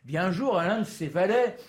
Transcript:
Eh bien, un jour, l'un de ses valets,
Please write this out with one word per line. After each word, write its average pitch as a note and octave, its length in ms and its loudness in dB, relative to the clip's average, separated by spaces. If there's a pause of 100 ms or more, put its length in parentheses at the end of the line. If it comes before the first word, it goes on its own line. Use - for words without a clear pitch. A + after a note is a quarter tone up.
Eh - 40 -18
bien, D#3 160 -2
un F#3 80 0
jour, A#3 240 0
l'un F3+ 240 2
de G#3 40 0
ses - 240 -8
valets, G3+ 480 2 (120)